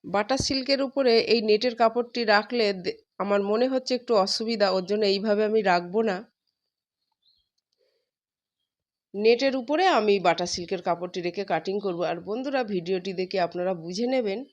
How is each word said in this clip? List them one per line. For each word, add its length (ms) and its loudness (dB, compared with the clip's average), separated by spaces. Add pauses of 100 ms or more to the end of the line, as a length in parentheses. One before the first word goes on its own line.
বাটার 420 -2
সিল্কের 420 -2
উপরে 260 2 (200)
এই 160 2
নেটের 320 2
কাপড়টি 400 0 (140)
রাখলে 300 0 (180)
দে-, 160 -8 (240)
আমার 180 2 (100)
মনে 220 2
হচ্ছে 260 -2
একটু 140 -2 (120)
অসুবিধা, 500 0
ওর 140 0
জন্য 140 0 (100)
এইভাবে 360 2
আমি 120 2 (100)
রাখবো 280 0 (100)
না। 80 -2 (3000)
নেটের 480 4
উপরে 220 0 (160)
আমি 140 2 (120)
বাটার 280 2
সিল্কের 340 -6
কাপড়টি 400 -4
রেখে 160 -6 (100)
কাটিং 220 -4 (100)
করব। 140 -2 (120)
আর 60 -4 (100)
বন্ধুরা 340 -4 (120)
ভিডিওটি 380 -4 (100)
দেখে 160 -6 (100)
আপনারা 260 -4 (100)
বুঝে 300 -6
নেবেন 260 -2 (140)